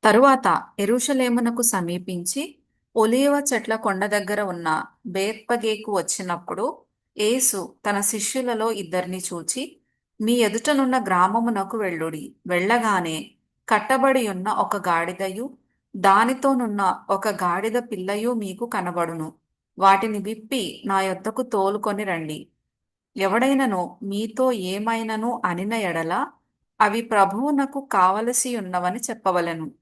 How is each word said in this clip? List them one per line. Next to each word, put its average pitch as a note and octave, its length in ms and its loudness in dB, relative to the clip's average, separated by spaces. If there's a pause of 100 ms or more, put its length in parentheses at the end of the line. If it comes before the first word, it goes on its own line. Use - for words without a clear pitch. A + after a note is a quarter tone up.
తరువాత B3+ 420 6 (340)
యెరూషలేమునకు A#3+ 800 0
సమీపించి, F3+ 960 -4 (380)
ఒలీవ C4 460 4 (120)
చెట్ల A3 220 -2
కొండ G3+ 300 -2
దగ్గర G3+ 340 -2
ఉన్న E3+ 440 -2 (220)
బేత్పగేకు G#3+ 880 -2
వచ్చినప్పుడు, F3+ 840 -4 (400)
యేసు G#3 560 0 (140)
తన G3+ 120 0
శిష్యులలో A3+ 720 -2
ఇద్దరిని F3+ 460 -4
చూచి, F3+ 580 -8 (440)
"మీ A3 120 2
ఎదుటనున్న B3 720 2
గ్రామమునకు G3 720 2
వెళ్ళుడి. E3 560 -4 (140)
వెళ్ళగానే F3+ 840 0 (380)
కట్టబడి B3 600 2
ఉన్న F#3+ 200 -6
ఒక G3+ 280 0
గాడిదయు, F#3 760 -2 (460)
దానితోనున్న G#3+ 1120 4
ఒక G3 180 0
గాడిద G3 640 0
పిల్లయు G3+ 420 -2
మీకు G#3 340 -4
కనబడును. E3+ 680 -4 (460)
వాటిని G3 400 4
విప్పి G#3+ 680 -6
నా G3 140 2
యొద్దకు F#3+ 420 -2
తోలుకొని G#3 640 0
రండి. D#3+ 440 -6 (680)
ఎవడైనను G#3+ 840 2
మీతో A3 500 -2
ఏమైనను A3 920 -4
అనిన F#3 280 -2
ఎడల, F3+ 580 -2 (500)
అవి G#3+ 220 2
ప్రభువునకు C4 880 2
కావలసి A3 640 2
ఉన్నవని F3+ 440 -2 (100)
చెప్పవలెను. E3+ 600 -2 (120)